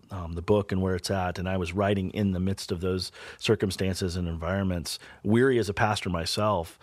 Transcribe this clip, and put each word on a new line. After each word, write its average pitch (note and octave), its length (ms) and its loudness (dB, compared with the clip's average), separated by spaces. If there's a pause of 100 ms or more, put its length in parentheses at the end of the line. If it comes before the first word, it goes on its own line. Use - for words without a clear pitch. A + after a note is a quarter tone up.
(100)
um, E2+ 240 -8
the E2+ 80 -8
book G#2 280 2
and F#2 100 0
where F#2 140 2
it's - 160 -4
at. F#2 280 -2
And F#2 100 -4
I F#2+ 80 0
was F2 160 -2
writing G2 380 2
in G2+ 200 0
the F2+ 80 0
midst F#2+ 320 -2
of F2 100 -2
those F#2 300 -2 (280)
circumstances F#2+ 760 0
and F2+ 140 -2
environments, F2 720 -2 (240)
weary A#2+ 340 6
as G2+ 100 0
a G2 60 -4
pastor G#2+ 360 0
myself, F2+ 720 0